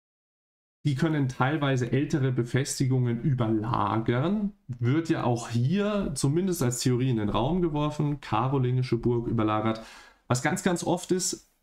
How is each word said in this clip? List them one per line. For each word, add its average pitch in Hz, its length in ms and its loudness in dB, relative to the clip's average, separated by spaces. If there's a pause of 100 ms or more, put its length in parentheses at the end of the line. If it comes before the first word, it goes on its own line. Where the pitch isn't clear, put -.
(840)
Die 147 120 2
können 151 320 2
teilweise 135 640 0
ältere 135 400 0
Befestigungen 127 920 0
überlagern. 120 1300 0 (120)
Wird 131 420 0
ja 160 160 0
auch 117 260 0
hier 190 640 0
zumindest 165 480 0
als 123 180 0
Theorie 127 300 2
in 113 80 2
den 104 100 0
Raum 127 340 0
geworfen, 147 580 -2
karolingische 127 760 0
Burg 117 320 0
überlagert. 107 540 0 (440)
Was 123 160 0
ganz, 175 200 -2
ganz 175 200 0
oft - 300 -2
ist, - 380 -2 (120)